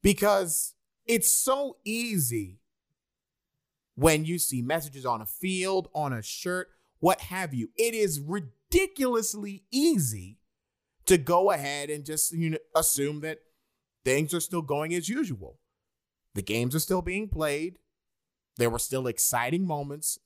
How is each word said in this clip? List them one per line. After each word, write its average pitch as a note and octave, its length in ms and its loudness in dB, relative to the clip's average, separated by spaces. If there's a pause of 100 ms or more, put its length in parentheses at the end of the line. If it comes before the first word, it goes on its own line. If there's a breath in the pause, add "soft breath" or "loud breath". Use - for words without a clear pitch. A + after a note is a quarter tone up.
Because G3 720 2 (320)
it's A#3 260 2
so C4+ 520 0
easy C#3+ 720 -2 (1400)
when D#3 300 4
you E3 120 0
see C3+ 240 -2
messages C#3 460 -4
on A#2 140 0
a A2 60 -12
field, F#3 680 -2
on D3 180 -4
a A2+ 100 -6
shirt, F3+ 480 -6 (280)
what F3+ 220 4
have F3+ 340 -6
you. A#2 220 -4
It A#3 180 0
is G3 240 0
ridiculously G#3 1500 -2
easy C#3 680 2 (680)
to F#3 120 8
go F3 340 4
ahead C#3+ 360 -4
and D3+ 160 -6
just, D3+ 280 -2
you E3 180 0
know, D#3+ 80 -2 (160)
assume D3 460 2
that D#3 220 -8 (600)
things C#3+ 300 2
are E3+ 60 -2
still E3+ 220 -4
going D3 300 -2
as F3 160 -4
usual. E3 520 -6 (760)
The G2+ 80 -4
games A#2+ 320 -2
are D#3 60 2
still F#3 220 0
being F#3 260 -4
played. D#3 500 -2 (760)
There A#2+ 140 4
were A#2 100 -2
still C3 260 -2
exciting B2 580 0
moments. D3 600 -4